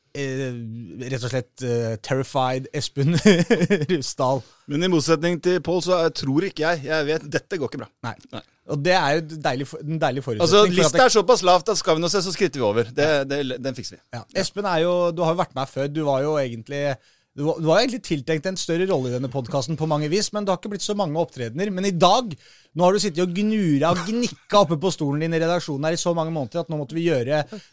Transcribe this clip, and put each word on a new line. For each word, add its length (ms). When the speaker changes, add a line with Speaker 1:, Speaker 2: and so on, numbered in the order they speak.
Speaker 1:
eh, 960
rett 120
og 60
slett, 340
eh, 340
terrified 760
Espen 420
<laughs> 760
Rusdal. 520
Speaker 2:
Men 160
i 40
motsetning 560
til 180
Pål, 220
så, 220
eh, 40
tror 320
ikke 240
jeg. 200
Jeg 200
vet, 240
dette 300
går 100
ikke 140
bra. 40
Speaker 1:
Nei. 120
Speaker 2:
Nei. 80
Speaker 1:
Og 140
det 100
er 280
jo 160
deilig 300
for, 120
en 200
deilig 240
forutsetning 180
Speaker 2:
Altså, 220
Speaker 1:
for 80
at 20
Speaker 2:
lista 240
Speaker 1:
det 80
Speaker 2:
er 160
såpass 220
lavt 260
at 80
skal 180
vi 60
nå 80
se, 100
så 140
skritter 240
vi 80
over. 180
Det, 140
Speaker 1:
Ja. 260
Speaker 2:
det, 380
den 140
fikser 220
vi. 20
Speaker 1:
Ja. 100
Espen 300
er 160
jo, 300
du 120
har 120
jo 80
vært 120
med 140
før. 240
Du 100
var 180
jo 140
egentlig, 600
du 80
var, 140
du 80
var 120
jo 80
egentlig 140
tiltenkt 460
en 100
større 320
rolle 200
i 100
denne 100
podcasten 480
på 100
mange 220
vis, 240
men 100
det 60
har 80
ikke 160
blitt 80
så 160
mange 180
opptredener. 560
Men 140
i 60
dag, 420
nå 80
har 100
du 60
sittet 240
og 100
gnura 580
og 140
gnikka 600
oppe 120
på 140
stolen 300
din 120
i 60
redaksjonen 460
her 80
i 80
så 140
mange 180
måneder 280
at 80
nå 80
måtte 200
vi 100
gjøre, 380